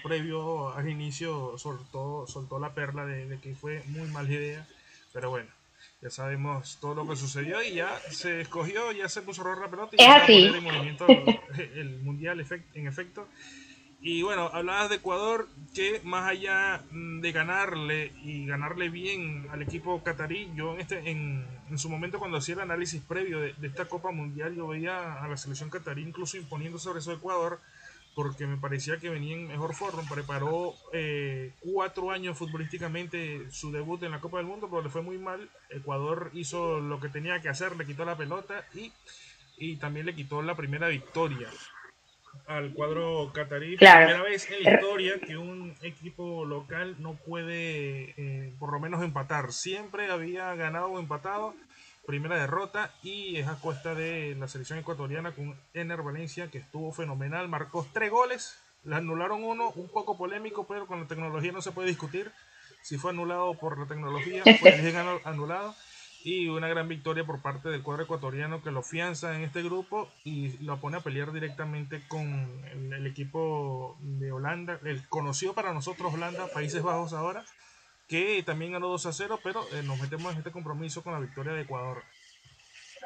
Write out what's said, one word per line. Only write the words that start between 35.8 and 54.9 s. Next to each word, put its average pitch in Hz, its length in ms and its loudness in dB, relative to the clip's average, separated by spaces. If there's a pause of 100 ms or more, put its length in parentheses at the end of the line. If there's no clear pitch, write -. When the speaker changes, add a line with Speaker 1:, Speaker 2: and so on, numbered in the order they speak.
Speaker 1:
hizo 170 440 -2
lo 147 220 -4
que 143 80 -6
tenía 160 320 -4
que 160 80 -4
hacer, 175 260 -2
le 160 120 -6
quitó 147 180 -6
la 170 140 -2
pelota 190 560 -6
y, 220 180 -12 (640)
y 160 200 -6
también 151 280 -6
le 175 100 -4
quitó 147 280 -4
la 170 120 -2
primera 156 340 -2
victoria 139 600 -2 (960)
al 147 260 -4
cuadro 156 600 0
catarí. 147 440 -4
Speaker 2:
Claro. 180 300 12
Speaker 1:
Primera 175 180 6
vez 202 260 -2
en 196 120 -2
la 208 120 8
historia 196 460 2
que 156 160 -10
un 175 460 -10
equipo 165 640 -8
local 147 540 -6
no 160 160 -8
puede, 160 1040 -6
eh, 135 420 -6
por 143 140 -6
lo 147 80 -2
menos 170 220 -2
empatar. 139 500 -2
Siempre 196 580 -4
había 180 440 -4
ganado 170 320 -2
o 185 140 -4
empatado. 190 540 -4 (520)
Primera 151 300 -2
derrota, 190 540 0 (120)
y 190 340 -6
es 147 120 -2
a 156 60 -4
cuesta 156 400 -4
de 160 440 -4
la 135 80 -6
selección 131 320 -8
ecuatoriana 156 540 -6